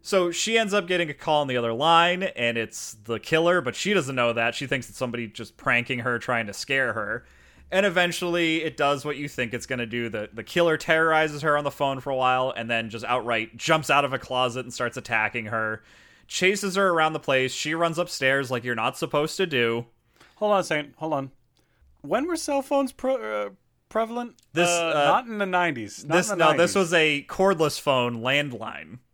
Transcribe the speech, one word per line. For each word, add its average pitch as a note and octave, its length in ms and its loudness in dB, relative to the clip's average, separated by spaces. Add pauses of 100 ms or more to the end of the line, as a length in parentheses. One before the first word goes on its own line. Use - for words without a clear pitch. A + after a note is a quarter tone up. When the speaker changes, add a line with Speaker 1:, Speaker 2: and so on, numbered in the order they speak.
Speaker 1:
So F3+ 300 2
she A3+ 260 0
ends G#3 160 0
up F#3 140 0
getting F3 200 0
a C#3+ 60 -8
call D3+ 280 2
on C#3 40 -2
the B2+ 100 -2
other A#2 160 0
line, E3+ 520 4
and A#2 340 -2
it's - 360 -8 (100)
the A2+ 160 -4
killer, E3+ 400 2
but A#2+ 160 -6
she G3+ 180 -2
doesn't C3+ 220 0
know A#2+ 160 2
that. A2+ 240 0
She C#3 100 -6
thinks B2 220 -4
it's - 100 -18
somebody A#2+ 300 -4
just - 280 -14
pranking A#2+ 440 0
her, A#2+ 180 -2
trying A2+ 300 -2
to G2+ 40 -10
scare C3+ 400 -2
her. G#2+ 320 -6 (460)
And G3 160 2
eventually, E3+ 800 0
it D#3 120 -6
does C#3+ 280 2
what D3 120 -4
you C#3+ 120 -8
think B2 260 -4
it's A#2 120 -8
gonna A#2+ 200 -4
do. A#2 220 -4
The, G#2+ 240 -6
the A2 100 -12
killer E3+ 340 2
terrorizes D#3 680 2
her D3+ 140 2
on D3 60 0
the C#3 80 -2
phone C3+ 300 -2
for C#3+ 100 -8
a C3+ 60 0
while, B2+ 400 2
and A2+ 120 -8
then A2+ 220 -2
just A2+ 140 -10
outright A2+ 520 -2
jumps D#3 340 2
out C#3+ 140 4
of C3 80 -2
a C3 60 -4
closet B2+ 460 -2
and B2 100 -14
starts A#2+ 220 -6
attacking A2 500 -4
her. A2 380 -4 (440)
Chases F#3+ 460 0
her G3 140 2
around D#3+ 240 4
the D3+ 80 -4
place. C3 320 0
She D#3 240 -4
runs E3 240 0
upstairs C#3 500 0
like B2 140 -4
you're B2 100 -2
not A2+ 240 -2
supposed D3+ 380 -2
to F#3+ 100 0
do. A#2+ 400 0 (500)
Speaker 2:
Hold G#3 180 2
on G3 40 4
a F3+ 60 0
second. D3 320 -4
Hold D#3+ 160 -4
on. C3+ 180 -4 (720)
When G#3+ 260 -2
were F4+ 80 -2
cell C#4 280 -2
phones C#4 280 0
pro-, A3 560 -4
uh, G3+ 40 -10 (380)
prevalent? A3+ 460 -4 (180)
Speaker 1:
This, F3 160 4
Speaker 2:
Uh, E3+ 200 2
Speaker 1:
uh, D#3+ 40 0 (140)
Speaker 2:
not A3 220 4
in A3 100 -6
the G3 80 0
nineties. E3 580 -2
Not D#3 120 0
Speaker 1:
this, F#3 160 2
Speaker 2:
in F3+ 60 -2
the E3 60 6
Speaker 1:
no, D#3 120 8
this F3 180 4
Speaker 2:
nineties. - 0 -
Speaker 1:
was F3+ 200 2
a D3+ 340 4
cordless E3+ 520 2
phone A#2+ 420 0
landline. A#2+ 760 -4 (160)